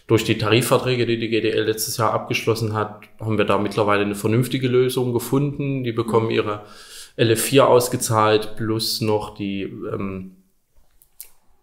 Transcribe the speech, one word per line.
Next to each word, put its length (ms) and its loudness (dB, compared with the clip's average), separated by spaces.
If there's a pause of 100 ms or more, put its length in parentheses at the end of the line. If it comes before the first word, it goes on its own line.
Durch 160 4
die 140 0
Tarifverträge, 680 2
die 140 -2
die 100 -4
G 100 0
D 120 0
L 140 0
letztes 320 -4
Jahr 140 2
abgeschlossen 640 -2
hat, 300 -6 (160)
haben 180 -2
wir 80 2
da 140 2
mittlerweile 440 0
eine 120 -2
vernünftige 520 0
Lösung 460 2
gefunden. 720 -2
Die 100 -4
bekommen 380 0
ihre 320 -2 (520)
L 160 2
F 100 2
vier 260 4
ausgezahlt, 920 2
plus 440 -4
noch 340 -2
die, 260 -6
ähm, 760 -8 (1300)